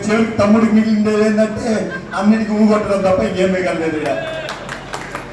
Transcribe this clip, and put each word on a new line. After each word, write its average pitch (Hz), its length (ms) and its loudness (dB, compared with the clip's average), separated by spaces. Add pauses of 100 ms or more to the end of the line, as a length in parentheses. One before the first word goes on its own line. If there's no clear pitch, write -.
చివరికి 220 340 2
తమ్ముడికి 214 360 4
మిగిలింది 214 380 2 (140)
ఏంటంటే 214 420 0 (480)
అన్నిటికీ 214 340 2
ఊగొట్టడం 208 540 2
తప్ప 190 140 4 (100)
ఇంకేం 185 260 0
మిగలలేదు. 160 420 -2 (1300)